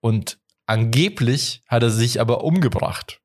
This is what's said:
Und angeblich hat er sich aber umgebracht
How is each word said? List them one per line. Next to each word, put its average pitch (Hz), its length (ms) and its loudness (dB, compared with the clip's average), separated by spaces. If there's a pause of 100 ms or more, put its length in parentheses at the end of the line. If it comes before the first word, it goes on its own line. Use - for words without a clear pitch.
Und 110 380 -2 (260)
angeblich 120 1000 0
hat 117 160 2
er 117 60 4
sich 120 300 0
aber 117 240 0
umgebracht 151 800 -2